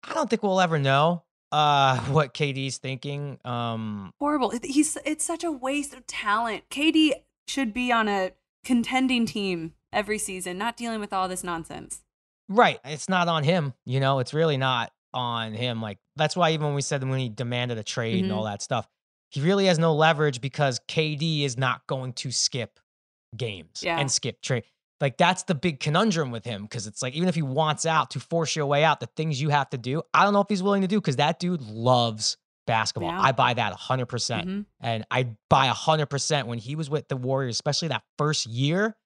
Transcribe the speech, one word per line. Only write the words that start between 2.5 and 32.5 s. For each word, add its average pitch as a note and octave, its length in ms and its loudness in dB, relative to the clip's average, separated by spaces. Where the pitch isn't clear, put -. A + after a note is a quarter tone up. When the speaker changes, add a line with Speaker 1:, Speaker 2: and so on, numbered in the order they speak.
Speaker 1:
D's C3+ 260 -6
thinking. C#3 640 -8
Um, A2+ 760 -4
Speaker 2:
Horrible. C#4+ 320 0
It, A#3+ 140 -6
he's, C#4+ 400 0
it's D#4 180 -4
such E4+ 200 -4
a E4+ 80 -2
waste C#4 420 -4
of B3 140 -20
talent. A3 640 -2
K D4+ 220 0
D D#4 220 6
should A#3+ 260 -2
be B3 180 0
on A3+ 160 4
a F#3+ 240 0
contending B3+ 600 2
team F3+ 480 -4
every G#3 240 0
season, F#3 400 -8
not A3+ 200 -4
dealing A3+ 220 -6
with G#3 140 -8
all F#3 140 0
this F#3 160 -6
nonsense. E3 580 -10
Speaker 1:
Right. G3 360 6
It's D3 240 -8
not F3+ 180 2
on D#3+ 160 2
him. D3+ 300 2
You B2+ 140 0
know, C3+ 200 2
it's B2+ 140 -4
really D3+ 240 2
not C3 340 0
on A#2 400 -4
him. A#2 280 -4
Like, G#2 180 -8
that's D3+ 200 0
why E3 160 4
even D3+ 160 -2
when C#3+ 80 0
we C#3+ 60 -2
said C#3 260 -2
when C3 120 -2
he B2+ 100 -2
demanded B2 480 -4
a G#2+ 60 -8
trade A2+ 360 -2
and F#3+ 100 0
Speaker 2:
Mm-hmm. G#2+ 80 -2
Speaker 1:
all A2 80 -2
that G2+ 160 -6
stuff, A#2 260 -4
he C3+ 120 -6
really G3 260 2
has F3 100 4
no E3 160 4
leverage D3+ 480 2
because C3+ 460 -2
K D#3 280 -2
D D3+ 300 0
is B2 140 -4
not B2 260 -2
going B2+ 280 -6
to - 180 -8
skip - 480 -4
games G2+ 460 -8
Speaker 2:
Yeah. E3+ 160 0
Speaker 1:
and C#3 120 0
skip - 300 -4
trade. B2 220 -2
Like, C#3+ 180 -2
that's F3+ 260 4
the F3 120 -2
big D3 240 -2
conundrum D#3+ 500 2
with A2+ 160 -8
him, G#2+ 220 -8
'cause G#2 180 -10
it's - 160 -10
like, C3 140 -6
even E3+ 120 0
if F3 60 0
he D#3+ 80 0
wants D3+ 460 0
out, D#3+ 240 0
to C3+ 80 -6
force - 360 -2
your D3+ 120 -2
way C#3+ 160 4
out, D3 160 4
the - 80 -8
things D#3 340 -4
you D3+ 80 0
have C#3+ 220 2
to C3+ 80 -6
do, B2+ 240 -4
I D#3+ 100 6
don't G3+ 100 4
know G3+ 80 6
if G3 60 2
he's G3 140 0
willing G3 220 2
to F#3+ 40 0
do, G#3 140 2
'cause C#3 140 0
that D3 240 2
dude F3 240 -2
loves A2+ 760 0